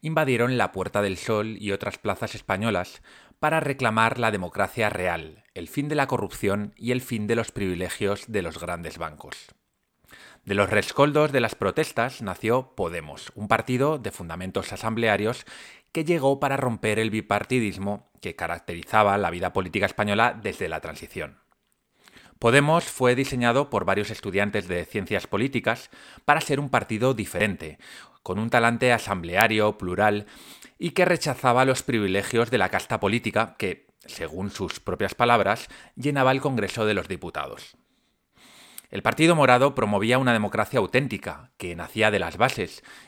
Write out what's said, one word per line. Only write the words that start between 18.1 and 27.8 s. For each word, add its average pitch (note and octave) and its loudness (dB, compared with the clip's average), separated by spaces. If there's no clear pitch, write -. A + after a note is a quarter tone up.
que F2 -10
caracterizaba F2+ 0
la F#2+ 0
vida F2 -4
política F#2 0
española G#2+ 0
desde G2+ -6
la D#2+ -6
transición. D#2 -12
Podemos C#3+ 6
fue B2 2
diseñado C3 2
por G#2+ 0
varios G2+ 0
estudiantes G2+ -2
de E2 -2
ciencias G2 -4
políticas A#2+ -2
para D3+ 4
ser C#3+ -2
un C#3+ -6
partido A#2 0
diferente, F#2 -4